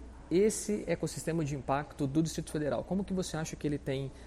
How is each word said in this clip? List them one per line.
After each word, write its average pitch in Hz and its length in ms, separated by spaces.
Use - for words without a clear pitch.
esse 208 600
ecossistema 165 560
de 143 100
impacto 143 540
do 147 120
Distrito 165 300
Federal? 143 320
Como 190 220
que 190 100
você 180 220
acha 156 180
que - 100
ele 147 140
tem 135 320